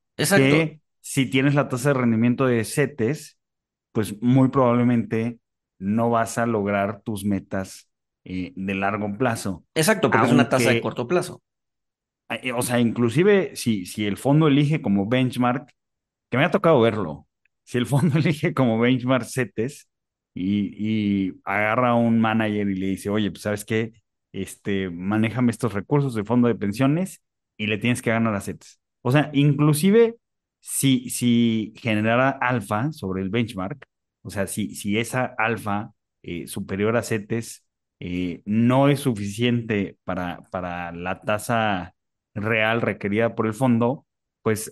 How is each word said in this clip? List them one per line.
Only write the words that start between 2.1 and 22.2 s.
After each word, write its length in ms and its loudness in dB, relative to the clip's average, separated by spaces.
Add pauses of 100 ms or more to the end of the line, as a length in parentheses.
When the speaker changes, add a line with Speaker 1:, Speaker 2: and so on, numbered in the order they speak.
Speaker 2:
de 180 2
cetes, 720 -4 (540)
pues 300 -4
muy 280 4
probablemente 920 2 (400)
no 300 0
vas 280 0
a 80 0
lograr 560 0
tus 220 -8
metas, 640 -6 (360)
eh, 320 -8
de 180 -4
largo 420 -4
plazo. 460 -4 (100)
Speaker 1:
Exacto, 380 0
porque 160 4
es 60 4
una 160 4
tasa 140 2
de 60 4
Speaker 2:
Aunque 120 2
Speaker 1:
corto 260 -6
plazo. 340 -2 (880)
Speaker 2:
eh, 220 -6
o 100 -2
sea, 180 0
inclusive 760 2
si, 300 -2
si 200 -6
el 120 -2
fondo 320 4
elige 320 2
como 260 0
benchmark, 640 0 (560)
que 80 -2
me 60 4
ha 80 0
tocado 300 4
verlo, 460 0 (360)
si 140 -6
el 80 0
fondo 320 2
<laughs> 20 2
elige 340 -2
como 260 2
benchmark 460 2
cetes 640 -6 (460)
y, 920 -2
y 60 -8 (120)
agarra 460 0
a 40 2
un 240 2
manager 500 0